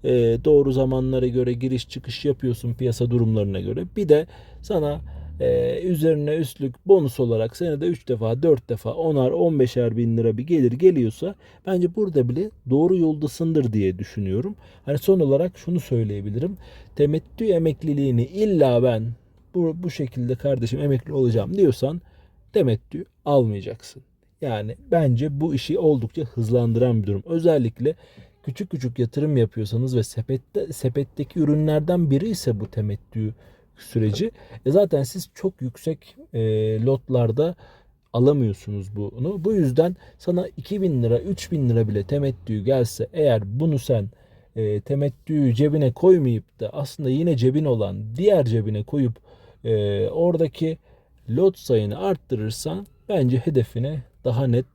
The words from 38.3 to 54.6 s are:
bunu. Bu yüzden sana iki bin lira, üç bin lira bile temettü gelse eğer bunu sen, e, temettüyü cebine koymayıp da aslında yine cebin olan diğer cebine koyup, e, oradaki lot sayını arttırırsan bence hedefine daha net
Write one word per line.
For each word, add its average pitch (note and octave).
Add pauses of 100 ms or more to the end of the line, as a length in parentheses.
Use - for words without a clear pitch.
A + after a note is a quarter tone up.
bunu. D#3
Bu A3
yüzden D#3+ (220)
sana F3+ (100)
iki G3
bin D3
lira, A#2
üç F3+
bin C#3+
lira A2+
bile G#2
temettü B2+
gelse B2
eğer A#2
bunu D3+
sen, A2 (460)
e, G#2
temettüyü C#3+
cebine C#3+
koymayıp C#3+
da G#2+
aslında C#3+
yine D#3
cebin C3
olan G#2+
diğer F3+
cebine G#2+
koyup, B2+ (480)
e, G2+
oradaki D#3+ (520)
lot D3
sayını G#2+
arttırırsan D#3 (220)
bence C3+
hedefine C3 (220)
daha B2+
net B2